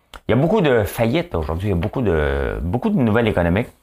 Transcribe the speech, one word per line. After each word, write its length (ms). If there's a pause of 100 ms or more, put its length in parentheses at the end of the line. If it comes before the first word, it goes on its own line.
(280)
Il 40
y 20
a 20
beaucoup 240
de 240
faillites 500
aujourd'hui. 340
Il 20
y 20
a 40
beaucoup 260
de, 580
beaucoup 300
de 80
nouvelles 280
économiques. 420 (140)